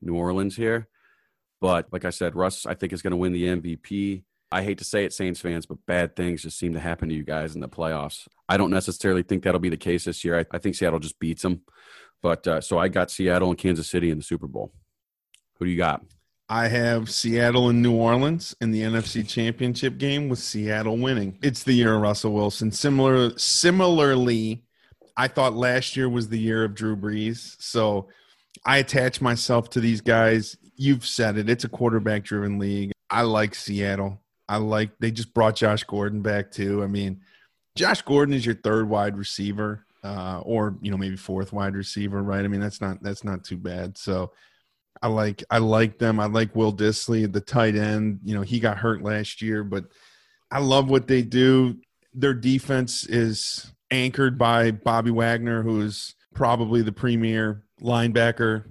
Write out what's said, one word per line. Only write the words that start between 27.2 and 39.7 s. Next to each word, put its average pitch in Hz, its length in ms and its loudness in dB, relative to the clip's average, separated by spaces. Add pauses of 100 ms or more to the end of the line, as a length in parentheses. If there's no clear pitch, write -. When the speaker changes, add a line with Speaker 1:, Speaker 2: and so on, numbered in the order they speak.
Speaker 2:
So 107 480 0 (560)
I 139 140 4
attach 131 420 0
myself 120 500 0
to 123 100 0
these 113 200 2
guys. 113 560 2 (200)
You've 135 300 2
said 107 320 0
it. 107 100 -2
It's 120 160 0
a 113 40 -6
quarterback-driven 104 920 0
league. 101 340 -4 (180)
I 110 120 2
like 107 320 2
Seattle. 98 640 -4 (280)
I 104 80 -2
like, 107 420 0
they 113 120 0
just 113 220 -8
brought 110 240 4
Josh 107 280 2
Gordon 104 360 -4
back 101 300 -2
too. 101 320 -4
I 98 60 -4
mean, 98 340 -4 (540)
Josh - 260 0
Gordon 143 320 2
is 127 100 -2
your 113 120 0
third 110 320 0
wide 101 280 0
receiver, 104 680 -6 (160)